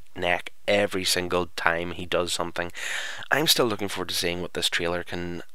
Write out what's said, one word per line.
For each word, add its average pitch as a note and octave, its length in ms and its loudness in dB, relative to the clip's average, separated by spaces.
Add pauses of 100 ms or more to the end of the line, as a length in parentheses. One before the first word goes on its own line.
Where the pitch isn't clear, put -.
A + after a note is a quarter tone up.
(140)
neck F2 380 0 (140)
every G2+ 380 2
single F2+ 420 2 (100)
time F2 360 2
he F2 120 -6
does F2 280 0
something, E2+ 380 -2 (600)
I'm D3 160 4
still C#3+ 200 6
looking G#2 220 0
forward F2+ 220 -4
to - 40 -4
seeing F2 280 0
what E2+ 100 -6
this - 160 0
trailer F2 340 0
can F2 400 -4 (120)